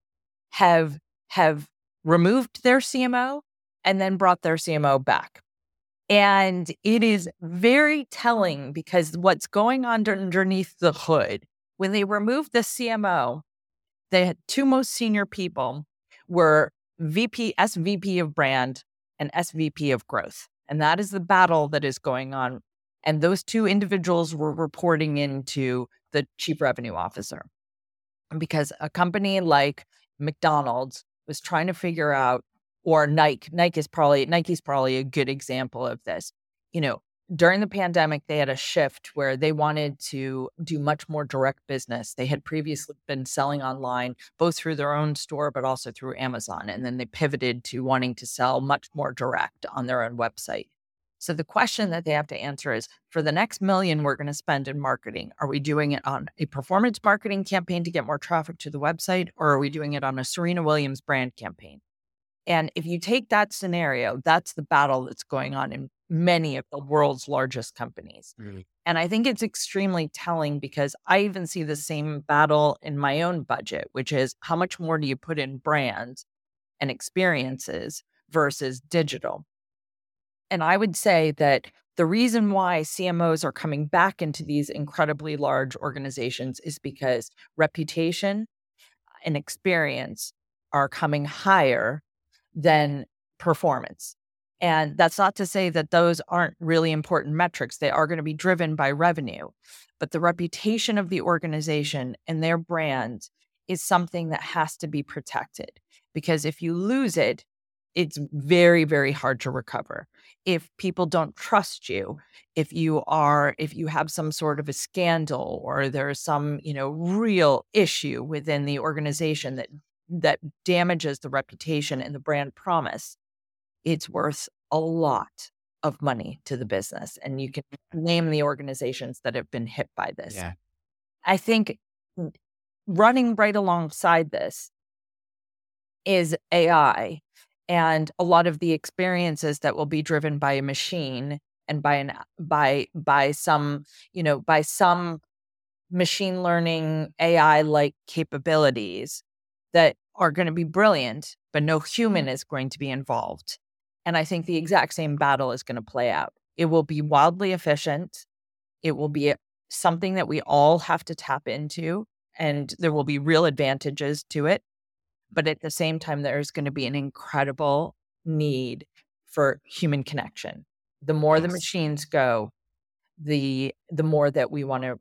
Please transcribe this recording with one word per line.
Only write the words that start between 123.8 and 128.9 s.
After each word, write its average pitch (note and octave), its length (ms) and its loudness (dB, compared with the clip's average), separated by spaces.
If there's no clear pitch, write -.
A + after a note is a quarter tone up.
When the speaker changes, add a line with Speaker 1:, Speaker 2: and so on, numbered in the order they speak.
Speaker 1:
it's D#3+ 240 -2
worth - 400 -4
a D#3 80 2
lot D#3+ 720 -2
of D3 180 -2
money C3+ 440 -4
to C3 100 -6
the A#2+ 100 -6
business. G2+ 560 -6
And C3+ 180 -8
you C3+ 120 -8
can D3 100 -8
name E3+ 380 0
the D3+ 120 2
organizations C3+ 800 -6